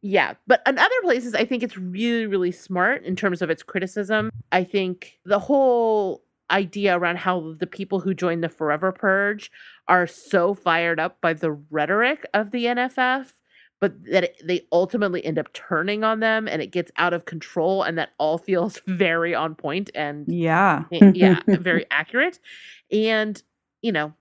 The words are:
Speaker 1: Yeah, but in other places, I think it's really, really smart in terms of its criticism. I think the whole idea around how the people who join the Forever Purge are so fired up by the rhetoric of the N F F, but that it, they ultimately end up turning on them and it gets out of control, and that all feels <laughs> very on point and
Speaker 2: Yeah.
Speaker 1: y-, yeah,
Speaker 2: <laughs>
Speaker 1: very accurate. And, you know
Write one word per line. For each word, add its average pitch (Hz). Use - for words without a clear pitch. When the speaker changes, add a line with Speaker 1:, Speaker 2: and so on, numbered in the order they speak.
Speaker 1:
Yeah, 190
but 240
in 269
other 403
places, 247
I 269
think 240
it's 226
really, 220
really 185
smart 185
in 180
terms 180
of 160
its 160
criticism. 208
I 185
think 185
the 202
whole 226
idea 196
around 175
how 165
the 170
people 190
who 180
join 170
the 165
Forever 156
Purge 202
are 180
so -
fired 170
up -
by 165
the 160
rhetoric 202
of 208
the 233
N 240
F 254
F, 254
but 196
that 175
it, -
they 175
ultimately 185
end 160
up -
turning 190
on 220
them 220
and 160
it -
gets 175
out 170
of 170
control, 175
and 165
that 156
all 156
feels 180
<laughs> -
very 170
on 156
point 170
and 147
Speaker 2:
Yeah. 165
Speaker 1:
y-, 190
yeah, 185
Speaker 2:
<laughs> -
Speaker 1:
very 175
accurate. 240
And, 214
you 226
know 151